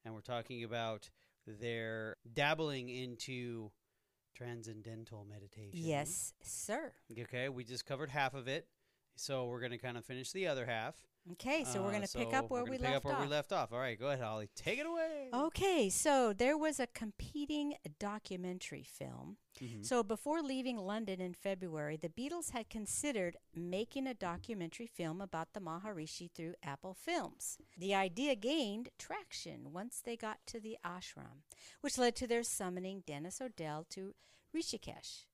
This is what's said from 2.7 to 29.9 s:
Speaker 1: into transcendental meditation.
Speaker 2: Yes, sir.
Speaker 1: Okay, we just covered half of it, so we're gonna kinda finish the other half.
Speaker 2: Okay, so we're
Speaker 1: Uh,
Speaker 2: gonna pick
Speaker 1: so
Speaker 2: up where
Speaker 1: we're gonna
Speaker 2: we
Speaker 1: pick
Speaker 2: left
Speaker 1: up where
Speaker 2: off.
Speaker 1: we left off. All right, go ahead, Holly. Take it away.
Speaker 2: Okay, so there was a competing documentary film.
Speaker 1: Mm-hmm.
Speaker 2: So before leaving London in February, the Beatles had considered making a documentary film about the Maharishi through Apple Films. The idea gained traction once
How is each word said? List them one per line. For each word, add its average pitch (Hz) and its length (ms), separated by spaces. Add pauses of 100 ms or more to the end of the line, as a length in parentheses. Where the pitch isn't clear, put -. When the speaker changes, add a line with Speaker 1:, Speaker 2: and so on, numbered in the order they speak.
Speaker 1:
into 123 840 (640)
transcendental 113 880
meditation. 104 560
Speaker 2:
Yes, 143 640
sir. - 520 (240)
Speaker 1:
Okay, 123 300
we 127 160
just 117 220
covered 139 240
half 135 240
of 127 140
it, 143 200 (480)
so 131 300
we're 120 140
gonna 120 180
kinda 120 240
finish 127 300
the 190 140
other 131 200
half. 120 400 (260)
Speaker 2:
Okay, 277 300
so 196 200
we're 196 60
Speaker 1:
Uh, 202 40
Speaker 2:
gonna 208 100
pick 214 280
Speaker 1:
so 262 80
Speaker 2:
up 240 100
where 247 140
Speaker 1:
we're 240 60
gonna - 20
Speaker 2:
we 262 80
Speaker 1:
pick 247 80
Speaker 2:
left 269 100
Speaker 1:
up - 80
where 269 100
Speaker 2:
off. 262 60
Speaker 1:
we 170 60
left 147 260
off. 131 200
All 120 60
right, 123 200
go 131 100
ahead, 135 120
Holly. 107 340
Take 214 240
it 302 80
away. 320 440
Speaker 2:
Okay, 302 600
so 254 420
there 247 240
was 302 240
a 240 60
competing 294 880 (220)
documentary 185 840
film. 131 540 (240)
Speaker 1:
Mm-hmm. 117 220
Speaker 2:
So 233 200
before 254 380
leaving 262 380
London 196 420
in 180 140
February, 160 640
the 170 100
Beatles 285 420
had 226 200
considered 214 680 (160)
making 190 540
a 254 80
documentary 180 720
film 170 340
about 165 320
the 208 80
Maharishi 175 720
through 165 300
Apple 185 320
Films. - 640 (180)
The 190 180
idea 190 400
gained 240 600
traction 143 800
once 208 260